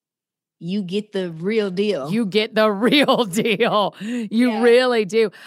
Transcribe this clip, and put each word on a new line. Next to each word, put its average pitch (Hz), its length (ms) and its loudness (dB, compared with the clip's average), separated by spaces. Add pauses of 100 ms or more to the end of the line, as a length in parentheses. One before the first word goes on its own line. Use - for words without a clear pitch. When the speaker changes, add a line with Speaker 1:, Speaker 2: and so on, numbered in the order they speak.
(600)
Speaker 1:
you 185 240 -6
get 202 280 -6
the 185 200 -6
real 196 400 -4
deal. 180 400 -4
Speaker 2:
You 226 140 0
get 214 280 -2
the 214 180 4
<laughs> - 0 -
real 240 540 2
deal. 202 720 0
You 226 520 -2
Speaker 1:
Yeah. 214 100 -2
Speaker 2:
really 240 440 4
do. 214 260 0 (160)